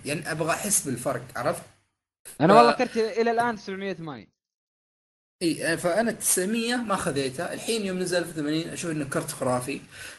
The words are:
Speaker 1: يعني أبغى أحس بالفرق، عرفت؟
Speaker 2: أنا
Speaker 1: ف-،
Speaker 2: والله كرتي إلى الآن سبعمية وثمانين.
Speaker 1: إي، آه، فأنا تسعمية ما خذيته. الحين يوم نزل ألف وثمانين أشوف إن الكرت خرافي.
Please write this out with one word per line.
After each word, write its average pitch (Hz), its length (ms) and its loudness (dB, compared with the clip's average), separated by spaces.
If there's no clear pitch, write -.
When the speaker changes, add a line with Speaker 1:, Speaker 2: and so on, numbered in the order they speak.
Speaker 1:
يعني 151 260 -4
أبغى 160 200 -2
أحس 196 340 0
بالفرق، 127 380 -2
عرفت؟ 131 280 -2
Speaker 2:
أنا 170 120 8
Speaker 1:
ف-، 220 40 10
Speaker 2:
والله 240 140 10
كرتي 226 500 0
إلى 233 100 2
الآن 233 260 0
سبعمية 196 340 -6
وثمانين. 156 360 -10
Speaker 1:
إي، 160 320 0
آه، - 20 0
فأنا 180 360 2
تسعمية 226 640 0
ما 220 200 -2
خذيته. 135 580 -2
الحين 220 320 -2
يوم 185 140 -2
نزل 180 180 0
ألف 165 120 0
وثمانين 160 400 -2
أشوف 170 220 -6
إن 156 100 -2
الكرت 147 300 -4
خرافي. 127 480 -2